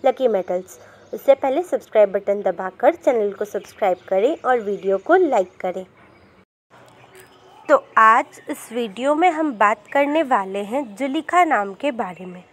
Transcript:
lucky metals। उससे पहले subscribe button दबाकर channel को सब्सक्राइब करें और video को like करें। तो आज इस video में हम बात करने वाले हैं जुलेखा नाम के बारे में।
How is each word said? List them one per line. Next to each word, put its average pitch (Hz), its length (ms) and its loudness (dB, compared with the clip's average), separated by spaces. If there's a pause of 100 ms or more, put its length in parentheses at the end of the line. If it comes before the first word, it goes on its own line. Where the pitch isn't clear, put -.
lucky 254 240 2
metals। 185 520 -4 (340)
उससे 269 200 4
पहले 277 280 0
subscribe 214 500 0
button 202 300 -4
दबाकर 190 520 -2
channel 220 380 0
को 214 120 -8
सब्सक्राइब 190 520 -4 (120)
करें 226 360 0
और 254 160 2
video 196 380 -2
को 302 160 2
like 262 460 2
करें। 185 260 -8 (1800)
तो - 160 4 (140)
आज 226 280 6 (240)
इस - 220 -12
video 240 420 -4
में 349 160 4
हम 311 220 -4
बात 214 400 0
करने 285 300 0
वाले 202 360 -2
हैं 208 380 -8
जुलेखा 302 480 0
नाम 202 300 -2
के 277 160 -4
बारे 185 360 -10
में। 180 260 -18